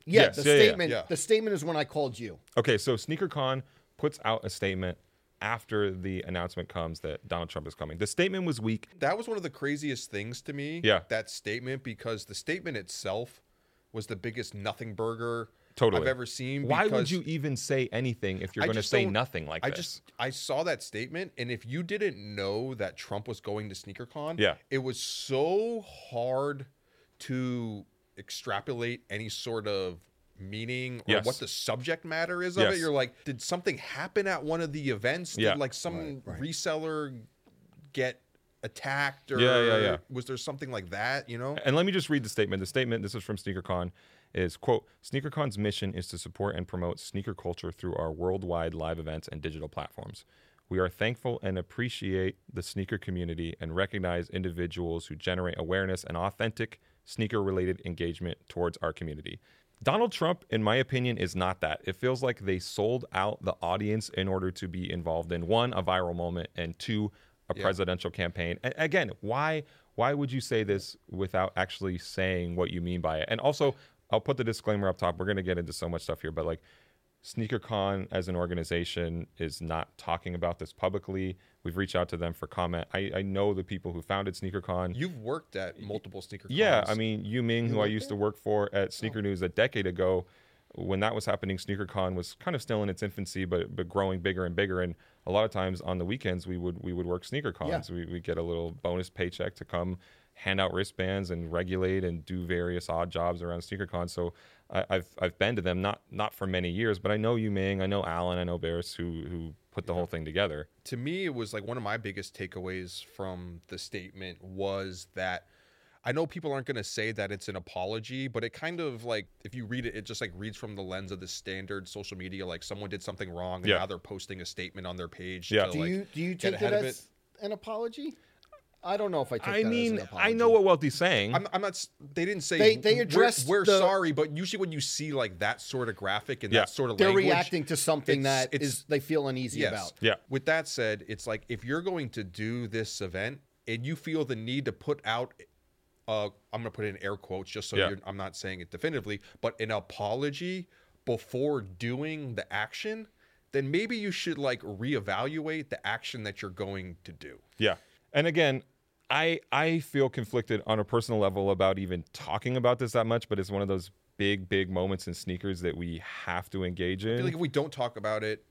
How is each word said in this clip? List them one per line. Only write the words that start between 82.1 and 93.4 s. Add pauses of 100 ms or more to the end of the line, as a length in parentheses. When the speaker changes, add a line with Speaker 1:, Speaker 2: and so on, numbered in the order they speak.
Speaker 2:
them
for
comment.
I,
I
know
the
people
who
founded
SneakerCon.
Speaker 3:
You've
worked
at
multiple
sneaker
Speaker 2:
Yeah,
Speaker 3:
cons.
Speaker 2:
I
mean,
Yu
Ming,
Speaker 1:
You
Speaker 2:
who
I
Speaker 1:
worked
Speaker 2:
used
to
Speaker 1:
there?
Speaker 2:
work
for
at
Sneaker
Speaker 1:
Oh.
Speaker 2:
News
a
decade
ago, (480)
when
that
was
happening,
SneakerCon
was
kind
of
still
in
its
infancy,